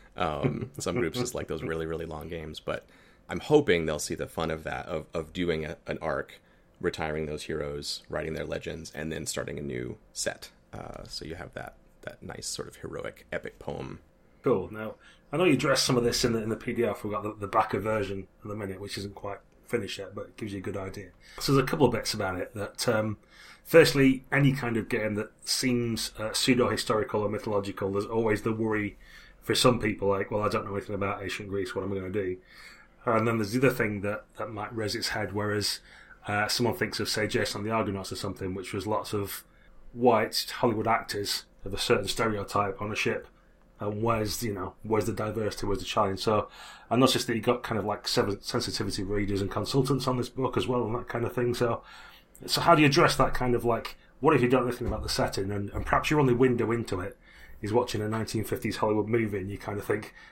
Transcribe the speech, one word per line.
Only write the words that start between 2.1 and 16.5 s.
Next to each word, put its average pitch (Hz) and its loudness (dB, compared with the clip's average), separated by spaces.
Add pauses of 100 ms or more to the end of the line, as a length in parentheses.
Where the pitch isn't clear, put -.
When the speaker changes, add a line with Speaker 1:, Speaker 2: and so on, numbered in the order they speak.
Speaker 1:
games, 78 -10
but - -6 (420)
I'm - -6
hoping 101 4
they'll 78 -2
see - -6
the 71 -6
fun 80 -4
of 80 -6
that, - -6
of, 78 -6
of 80 -6
doing 82 -2
a, 78 -10 (100)
an 80 -6
arc, 73 -6 (400)
retiring 78 -2
those 76 -6
heroes, 73 -6
writing 78 -4
their 78 -6
legends, 80 -8
and 78 -6
then 78 -6
starting 71 -6
a 76 -8
new 62 -6 (160)
set. - -8 (220)
Uh, - -14
so - -12
you 78 -10
have 87 -14
that, - -12 (280)
that - -14
nice - -12
sort - -8
of - -18
heroic - -10
epic - -10
poem. 71 -10 (440)
Speaker 2:
Cool. 95 0
Now, 107 -10 (380)
I 143 -2
know 175 4
you 160 6
addressed 135 2
some 135 4
of 117 4
this 117 2
in 117 2
the, 110 0
in 107 -4
the 110 0